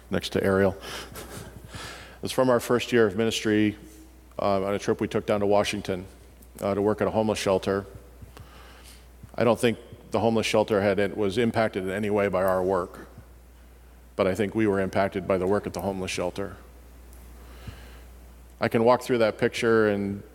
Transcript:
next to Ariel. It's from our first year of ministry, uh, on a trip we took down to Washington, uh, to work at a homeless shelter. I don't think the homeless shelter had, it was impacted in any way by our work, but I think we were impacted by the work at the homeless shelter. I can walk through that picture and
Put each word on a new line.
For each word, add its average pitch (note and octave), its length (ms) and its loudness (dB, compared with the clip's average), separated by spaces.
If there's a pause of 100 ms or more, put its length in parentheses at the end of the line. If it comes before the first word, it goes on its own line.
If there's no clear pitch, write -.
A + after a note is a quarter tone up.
(120)
next F2+ 180 -4
to - 140 0
Ariel. G2 340 4 (1500)
It's - 80 -8
from C3 180 2
our A#2+ 100 4
first B2 340 0
year A#2 120 6
of F#2+ 120 0
ministry, G#2+ 580 2 (640)
uh, G2 260 0
on G2+ 120 -2
a G2 40 -4
trip A2 220 -2
we G#2 60 0
took G#2+ 180 -4
down G#2 160 0
to G2+ 60 0
Washington, G2+ 580 0 (560)
uh, G2+ 140 0
to G2+ 60 0
work G#2 200 0
at F#2+ 60 2
a F2+ 40 0
homeless G#2+ 280 0
shelter. G2 460 0 (1500)
I - 80 0
don't A#2 160 4
think A2+ 180 2 (340)
the A2 80 0
homeless A2+ 260 2
shelter G#2+ 360 2
had, G2+ 180 2
it G2+ 160 -2
was G2+ 220 -2
impacted A2+ 460 0
in F#2 80 -4
any G#2 180 -4
way G2+ 180 2
by F#2+ 160 0
our F#2 200 2
work, F#2 440 -2 (1080)
but G2 120 2
I F#2 80 0
think G2 200 -2
we A2+ 120 2
were G2 120 2
impacted F#2+ 480 -2
by F#2+ 100 2
the F2+ 100 -2
work G2+ 200 0
at E2+ 60 -6
the F2 80 -6
homeless F#2 300 -4
shelter. F#2 460 -6 (2000)
I A2+ 80 0
can A2+ 160 2
walk A#2+ 180 6
through B2 180 0
that G#2+ 180 2
picture A2+ 520 2
and G2+ 340 -2 (120)